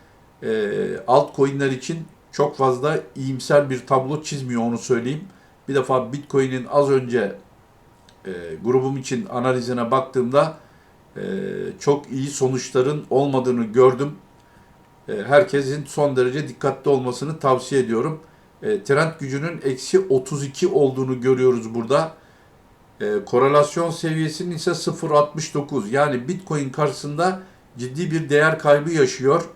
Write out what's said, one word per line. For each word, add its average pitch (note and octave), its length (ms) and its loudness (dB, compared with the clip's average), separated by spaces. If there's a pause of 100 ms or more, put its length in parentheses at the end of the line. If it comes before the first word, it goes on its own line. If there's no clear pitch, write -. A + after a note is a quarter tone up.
(440)
e, A2 280 -2 (360)
altcoin'ler C#3 640 2
için E3 260 -6 (340)
çok D3 260 0
fazla C3+ 420 2 (160)
iyimser C3+ 540 2
bir B2 180 -6
tablo C#3+ 360 0
çizmiyor, B2+ 380 -4
onu A#2 160 -2
söyleyeyim. B2+ 460 -2 (440)
Bir C#3 80 -4
defa B2+ 380 0
Bitcoin'in C3 580 -2
az C#3+ 180 4
önce, A#2+ 460 0 (920)
e, F#2+ 60 -10 (320)
grubum C3 340 0
için B2+ 280 -6
analizine B2 640 -2
baktığımda, C3 680 0 (580)
e, G2+ 60 -10 (580)
çok D3 320 0
iyi C3+ 160 -4
sonuçların C3+ 840 0
olmadığını B2+ 540 2
gördüm. B2+ 480 4 (960)
E, - 60 -8 (140)
herkesin C#3+ 580 2
son C#3+ 300 0
derece B2+ 320 0
dikkatli C3+ 420 -2
olmasını C3+ 500 0
tavsiye C3 420 2
ediyorum. A#2+ 380 -2 (440)
E, G#2+ 200 -2
trend D#3 360 2
gücünün C#3 440 -6
eksi C#3 360 0
otuz C#3 440 0
iki C#3 240 -2
olduğunu C3 540 0
görüyoruz B2 540 2
burada. C#3 380 0 (880)
E, G#2 240 -2
korelasyon C#3+ 680 4
seviyesinin D#3+ 640 -4
ise E3+ 180 0
sıfır E3 380 -4
altmış D3 420 0
dokuz. C3+ 380 -4
Yani C3+ 360 0
Bitcoin D#3 420 -6
karşısında D3+ 680 -2 (380)
ciddi C#3 340 -6
bir D#3 180 -2
değer D#3 300 4
kaybı D3 320 4
yaşıyor. C#3+ 520 2 (120)